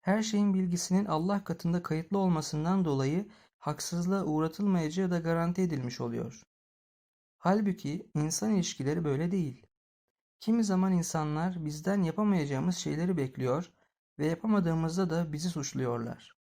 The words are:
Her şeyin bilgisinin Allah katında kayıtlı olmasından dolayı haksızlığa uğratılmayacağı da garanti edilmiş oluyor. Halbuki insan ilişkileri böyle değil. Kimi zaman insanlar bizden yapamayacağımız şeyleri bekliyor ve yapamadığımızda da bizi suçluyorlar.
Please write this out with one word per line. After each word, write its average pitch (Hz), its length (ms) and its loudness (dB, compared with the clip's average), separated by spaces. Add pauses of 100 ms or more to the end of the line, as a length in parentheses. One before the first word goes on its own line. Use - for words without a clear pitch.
Her 214 220 2
şeyin 208 300 2
bilgisinin 185 520 2
Allah 185 380 0
katında 170 400 -2
kayıtlı 165 340 -2
olmasından 175 680 2
dolayı 147 440 0 (280)
haksızlığa 175 680 -2
uğratılmayacağı 165 880 0
da 175 80 0
garanti 170 420 0
edilmiş 131 400 -2
oluyor. 117 400 -6 (960)
Halbuki 185 760 0
insan 160 380 0
ilişkileri 165 520 0
böyle 156 280 0
değil. 165 360 -4 (720)
Kimi 226 240 2
zaman 190 280 2
insanlar 165 760 0
bizden 170 360 -2
yapamayacağımız 170 760 2
şeyleri 165 400 -2
bekliyor 135 540 -2 (480)
ve 147 60 0
yapamadığımızda 170 840 0
da 160 240 -2
bizi 160 160 -2
suçluyorlar. 127 960 -4